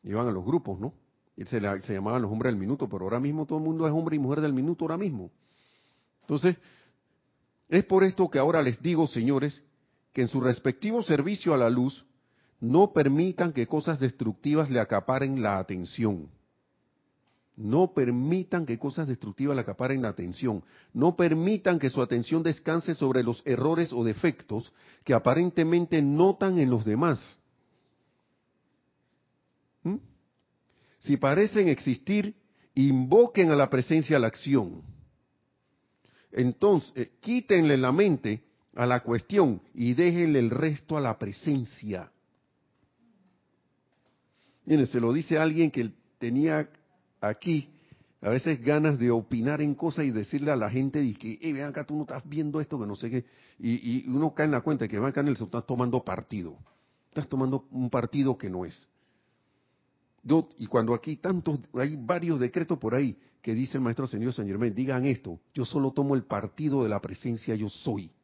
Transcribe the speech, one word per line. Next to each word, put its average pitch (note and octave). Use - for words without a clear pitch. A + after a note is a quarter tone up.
Iban G#2+
a A2
los F#2
grupos, A2+
¿no? A#2
Y -
se A#2
la, G2
se G2+
llamaban A2
los G2+
hombres A#2+
del G2+
minuto, A2+
pero G2
ahora A2
mismo D3
todo D#3
el D#3
mundo D#3+
es D3+
hombre D#3
y -
mujer C#3+
del D3+
minuto D#3
ahora D#3+
mismo. C3
Entonces, D#3+
es F#3
por F#3+
esto F#3
que C#3+
ahora D#3
les B2
digo, E3
señores, C#3
que C3+
en A#2+
su C3+
respectivo C3+
servicio E3+
a -
la A#2
luz, B2
no D#3
permitan E3
que B2
cosas D3+
destructivas C3+
le B2
acaparen B2+
la G2+
atención. F#2
No C#3+
permitan D3+
que A2+
cosas D3
destructivas C3
le B2+
acaparen B2+
la A2+
atención. F#2
No D#3+
permitan F3
que C#3
su C3
atención B2
descanse D#3+
sobre C3
los A#2
errores D3
o A#2+
defectos A2+
que C3
aparentemente E3
notan F3+
en C3+
los A2+
demás. A#2+
¿Mm? F3+
Si C#3+
parecen F#3+
existir, G3
invoquen C#3
a D3
la C#3
presencia C#3+
a B2+
la A#2
acción. G#2
Entonces, C3+
eh, B2
quítenle F3+
la B2+
mente C#3+
a A#2+
la B2
cuestión A#2
y A#2+
déjenle E3+
el A#2
resto D3+
a D3
la A#2
presencia. G#2+
Miren, D3
se A#2+
lo A#2
dice D#3
alguien D#3+
que A#2
tenía D3
aquí C#3
a -
veces B2+
ganas D3+
de A#2+
opinar A#2
en D3
cosas D#3
y C3+
decirle C3+
a C#3
la G#2+
gente C3+
y A#2
que, A2
"Eh, D#3+
ven C#3
acá, D3
tú D3+
no D3+
estás B2+
viendo D3+
esto, C#3+
que A2
no G#2
sé A#2
qué". B2
Y, A#2
y C3
uno C#3+
cae D3+
en D3+
la B2+
cuenta D3
de G2+
que, G#2
"Ven B2
acá, C#3
Nelson, B2+
estás A#2
tomando B2
partido. F#2
Estás D3+
tomando C3
un B2+
partido C3
que F#2+
no F2+
es". -
Yo, D#3
y A2+
cuando A2+
aquí D3
tantos, E3+
hay C#3+
varios E3
decretos E3
por A2
ahí C3
que A2+
dice C3
el C3
maestro A#2+
ascendido A#2+
Saint G2+
Germain, G#2+
"Digan C3
esto, G#2+
yo C3
solo C3+
tomo C#3
el B2
partido C3
de A2
la G2+
presencia A2+
yo G#2+
soy". F#3